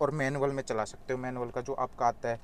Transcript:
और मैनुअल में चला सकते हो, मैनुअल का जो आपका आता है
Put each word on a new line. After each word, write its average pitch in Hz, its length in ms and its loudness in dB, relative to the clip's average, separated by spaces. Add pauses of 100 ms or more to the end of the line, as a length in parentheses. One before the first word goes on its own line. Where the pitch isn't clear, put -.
और 139 100 4
मैनुअल 139 400 2
में 135 120 -2
चला 110 220 0
सकते - 280 -6
हो, 127 60 0
मैनुअल 127 300 -4
का 123 120 -4
जो 135 140 -4
आपका 127 320 2
आता 117 220 0
है 117 140 0